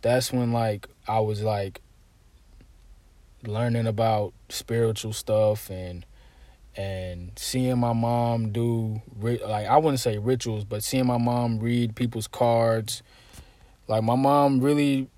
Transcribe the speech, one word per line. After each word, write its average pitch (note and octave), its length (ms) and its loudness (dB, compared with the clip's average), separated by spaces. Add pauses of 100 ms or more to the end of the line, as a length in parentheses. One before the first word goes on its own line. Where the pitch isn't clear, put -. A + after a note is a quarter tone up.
That's B2 320 0
when, A#2+ 180 0
like, A2+ 360 -2 (200)
I A2 140 0
was, G#2+ 200 -2
like, G2+ 400 -4 (1600)
learning A#2 420 0
about A2 460 0 (160)
spiritual A2+ 640 -2
stuff G#2+ 560 0
and, F2+ 360 -10 (720)
and F#2 640 -8
seeing B2+ 420 0
my A#2+ 140 2
mom A#2 580 0
do A2+ 500 -2 (140)
ri-, A2+ 280 -2
like, G#2+ 240 -4
I B2 100 6
wouldn't D3+ 240 4
say A2 160 0
rituals, A2+ 480 -2
but G#2+ 180 -6
seeing B2+ 240 0
my B2 100 2
mom A#2+ 420 0
read A#2 360 0
people's A#2 320 -4
cards. A2+ 760 2 (840)
Like, A2 160 2
my A#2 120 2
mom C#3 440 4
really C#3 480 2 (100)